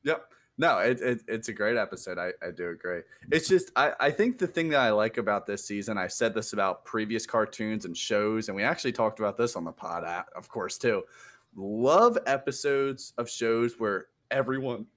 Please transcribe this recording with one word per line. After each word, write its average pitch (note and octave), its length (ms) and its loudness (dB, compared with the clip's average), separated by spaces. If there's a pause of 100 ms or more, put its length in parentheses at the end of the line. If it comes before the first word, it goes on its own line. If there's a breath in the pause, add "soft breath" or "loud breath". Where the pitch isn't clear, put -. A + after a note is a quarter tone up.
Yep. D#3 220 -2 (320 soft breath)
No, C#3 220 4
it, A#2+ 200 2
it, A#2+ 300 0
it's A2+ 180 -4
a A2+ 60 -8
great G#2+ 240 0
episode. F#2+ 400 -4
I, F2+ 140 -4 (140)
I F2 60 -6
do F2 200 -6
agree. F2 280 -6 (320 loud breath)
It's D#3+ 160 0
just, F#3 300 4
I, C#3 200 4
I D3 140 2
think A#3+ 280 0
the F3+ 80 0
thing E3 220 -2
that C#3+ 120 4
I A#2 100 4
like G#2+ 260 2
about G#2 280 0
this G2+ 200 -6
season, G#2 320 -4
I F#2 100 -2
said A2+ 260 0
this G#2+ 180 -4
about G2 320 0
previous A2 420 -2
cartoons A2 600 -2
and E2+ 100 -8
shows, G#2+ 540 0
and F#2+ 80 -6
we G2+ 60 0
actually C#3 280 0
talked A2 280 0
about G#2 180 -2
this A#2 180 0
on E2+ 80 -6
the E2 80 -8
pod, E2+ 320 -8
uh, E2+ 200 -6 (120)
of - 140 -14
course, F#2 280 -6
too. G#2 260 2 (520 loud breath)
Love C3 720 4
episodes C#3 920 0
of A#2+ 120 -4
shows A#2 500 0
where G2+ 280 -2 (240)
everyone C3 540 -2 (100)